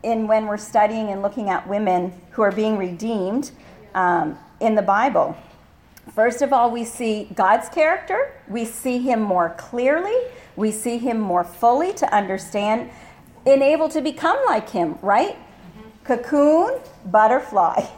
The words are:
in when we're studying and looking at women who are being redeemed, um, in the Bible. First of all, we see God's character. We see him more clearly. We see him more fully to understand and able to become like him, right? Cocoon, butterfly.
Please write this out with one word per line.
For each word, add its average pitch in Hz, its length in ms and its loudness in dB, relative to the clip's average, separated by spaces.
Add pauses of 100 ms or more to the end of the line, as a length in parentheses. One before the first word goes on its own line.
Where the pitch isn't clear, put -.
in 220 240 -2
when 220 200 2
we're 208 100 -4
studying 214 540 0
and 196 120 -6
looking 202 280 -4
at 170 160 -2
women 185 460 0 (180)
who - 120 -2
are 202 100 2
being 214 240 -2
redeemed, 196 760 -4 (440)
um, 175 440 0 (220)
in 220 140 2
the 208 80 2
Bible. 190 540 0 (760)
First 233 280 2
of 269 100 0
all, 240 180 4
we 233 140 -6
see 220 500 -4
God's 208 340 2
character. 339 640 0 (160)
We 233 160 -6
see 247 340 -4
him 247 220 0
more 180 380 0
clearly. 311 580 0 (380)
We 214 160 -2
see 233 280 -6
him 233 200 -2
more 180 260 0
fully 262 500 0
to - 200 -2
understand 208 760 -2 (540)
and 269 180 6
able 302 280 2
to 311 100 -2
become 311 460 -2
like 220 240 0
him, - 320 -2
right? 220 340 2 (680)
Cocoon, 302 760 2 (240)
butterfly. 214 840 2 (120)